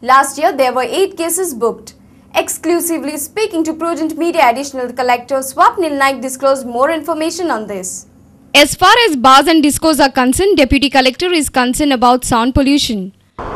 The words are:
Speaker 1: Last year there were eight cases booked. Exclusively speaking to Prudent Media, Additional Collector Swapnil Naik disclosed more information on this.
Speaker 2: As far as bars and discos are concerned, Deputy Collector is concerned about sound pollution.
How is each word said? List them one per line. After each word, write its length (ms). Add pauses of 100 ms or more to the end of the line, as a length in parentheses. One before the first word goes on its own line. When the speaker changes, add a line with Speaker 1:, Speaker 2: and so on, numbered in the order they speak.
Speaker 1:
Last 360
year 160
there 200
were 140
eight 300
cases 360
booked. 420 (380)
Exclusively 840
speaking 480
to 80
Prudent 440
Media, 320
Additional 440
Collector 460
Swapnil 600
Naik 220
disclosed 440
more 240
information 640
on 160
this. 400 (480)
Speaker 2:
As 200
far 200 (140)
as 80
bars 300
and 140
discos 380
are 100
concerned, 460
Deputy 340
Collector 440
is 160
concerned 420
about 320
sound 320
pollution. 580 (420)